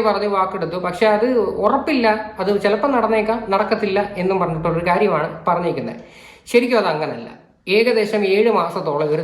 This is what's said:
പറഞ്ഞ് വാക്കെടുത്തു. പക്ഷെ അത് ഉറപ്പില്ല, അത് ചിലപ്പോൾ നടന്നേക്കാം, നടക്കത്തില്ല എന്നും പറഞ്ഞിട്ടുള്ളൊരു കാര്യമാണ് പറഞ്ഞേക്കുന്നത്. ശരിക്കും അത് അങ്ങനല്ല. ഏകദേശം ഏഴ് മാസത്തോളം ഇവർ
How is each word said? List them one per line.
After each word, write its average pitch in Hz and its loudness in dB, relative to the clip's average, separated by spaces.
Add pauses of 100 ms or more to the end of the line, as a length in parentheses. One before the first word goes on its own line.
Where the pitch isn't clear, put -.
പറഞ്ഞ് 208 0
വാക്കെടുത്തു. 180 -2 (100)
പക്ഷെ 180 0
അത് 214 2 (380)
ഉറപ്പില്ല, 269 2 (340)
അത് 185 0 (140)
ചിലപ്പോൾ 214 2
നടന്നേക്കാം, 220 0 (140)
നടക്കത്തില്ല 208 0 (220)
എന്നും 190 2
പറഞ്ഞിട്ടുള്ളൊരു 165 -2
കാര്യമാണ് 175 2 (200)
പറഞ്ഞേക്കുന്നത്. 160 -2 (540)
ശരിക്കും 240 4
അത് 190 0
അങ്ങനല്ല. 135 -6 (380)
ഏകദേശം 214 2 (140)
ഏഴ് 226 4 (100)
മാസത്തോളം 165 -2
ഇവർ 156 0